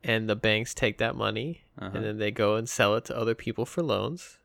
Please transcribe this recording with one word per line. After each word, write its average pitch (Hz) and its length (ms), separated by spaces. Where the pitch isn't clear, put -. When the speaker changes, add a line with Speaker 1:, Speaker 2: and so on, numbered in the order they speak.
Speaker 1:
And 110 260
the 104 80
banks 110 380
take 110 240
that 113 160
money, 113 480
Speaker 2:
Uh-huh. 95 160
Speaker 1:
and 107 100
then 107 140
they 104 140
go 107 240
and 113 120
sell 104 280
it 117 100
to - 100
other 113 200
people 117 280
for - 180
loans 123 640